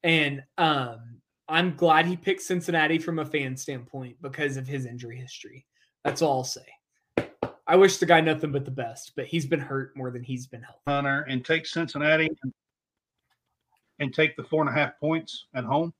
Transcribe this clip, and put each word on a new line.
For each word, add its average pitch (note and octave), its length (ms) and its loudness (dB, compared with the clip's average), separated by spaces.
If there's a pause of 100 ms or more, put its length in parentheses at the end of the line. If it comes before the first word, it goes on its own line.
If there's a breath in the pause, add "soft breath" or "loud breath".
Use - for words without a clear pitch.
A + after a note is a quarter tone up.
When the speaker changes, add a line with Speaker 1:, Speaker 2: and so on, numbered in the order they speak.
Speaker 1:
And, D3 380 2 (160)
um, B2 600 -2 (280)
I'm E3+ 280 0
glad E3 300 6
he F3+ 100 -2
picked F#3+ 260 -2
Cincinnati E3 560 2
from D#3+ 200 -4
a D#3 80 -4
fan C3+ 300 -4
standpoint B2+ 640 -12
because C#3 340 -4
of C3 100 -8
his C3+ 200 -6
injury A#2+ 300 -12
history. - 500 -18 (380)
That's C#3+ 180 -2
all C#3+ 160 2
I'll B2 60 -2
say. - 220 -10 (1000)
I E3 100 6
wish F#3+ 220 8
the F3 80 2
guy E3 140 8
nothing D#3 320 0
but C3+ 120 -2
the C3 60 -10
best, A#2+ 460 -10
but C3 100 -6
he's E3 200 -2
been D3 140 0
hurt C3+ 360 -8
more B2+ 140 -8
than B2 120 -10
he's B2+ 240 -10
been A#2 160 -18
healthy. - 240 -20
Speaker 2:
Hunter, C#3+ 420 0
and B2+ 160 -4
take D#3+ 220 0
Cincinnati D#3 600 0 (140)
and, C3 100 -6 (1500)
and C3+ 160 -4
take D#3 220 2
the D3+ 80 -8
four D#3 180 0
and C#3+ 80 2
a - 20 -4
half C#3+ 260 0
points D#3+ 560 -4
at B2+ 100 -4
home. D#3 360 0